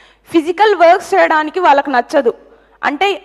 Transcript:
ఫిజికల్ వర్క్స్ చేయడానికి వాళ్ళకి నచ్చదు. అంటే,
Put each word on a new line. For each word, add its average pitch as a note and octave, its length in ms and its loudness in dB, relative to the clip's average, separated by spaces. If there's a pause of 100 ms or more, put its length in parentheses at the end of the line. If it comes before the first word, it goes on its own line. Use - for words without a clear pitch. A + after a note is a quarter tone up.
(320)
ఫిజికల్ F4 420 0
వర్క్స్ F4 400 2
చేయడానికి D#4+ 460 0
వాళ్ళకి D4 300 2
నచ్చదు. B3 440 -2 (500)
అంటే, F4 400 -4